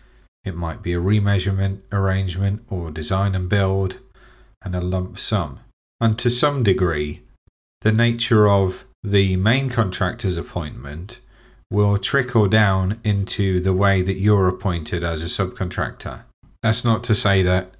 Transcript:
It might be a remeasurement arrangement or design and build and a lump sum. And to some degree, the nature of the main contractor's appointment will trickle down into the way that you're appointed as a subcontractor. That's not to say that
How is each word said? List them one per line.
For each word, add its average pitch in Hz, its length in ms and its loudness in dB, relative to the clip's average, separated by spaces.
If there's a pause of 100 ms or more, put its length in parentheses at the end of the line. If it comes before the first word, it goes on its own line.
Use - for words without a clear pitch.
(440)
It 92 100 -4
might 82 280 -6
be 87 120 -2
a 87 60 0
remeasurement 98 800 0 (120)
arrangement 98 800 -2
or 85 200 -4
design 95 440 -2
and 92 140 -2
build 98 500 0 (640)
and 90 120 -6
a 90 60 -2
lump 92 380 -2
sum. 78 420 -4 (400)
And 110 180 2
to 120 120 0
some 143 320 0
degree, 85 600 0 (600)
the 107 100 2
nature 117 560 4
of 98 360 2 (180)
the 98 340 2
main 127 320 2
contractor's 92 680 -2
appointment 78 840 -8 (500)
will 101 280 2
trickle 120 500 2
down 98 560 2
into 98 560 0
the 92 140 0
way 98 280 2
that 92 160 -2
you're 98 300 4
appointed 87 560 -4
as 82 180 -4
a 85 40 -6
subcontractor. 87 960 -6 (400)
That's 110 220 0
not 113 200 2
to 107 100 2
say 98 280 2
that 90 380 0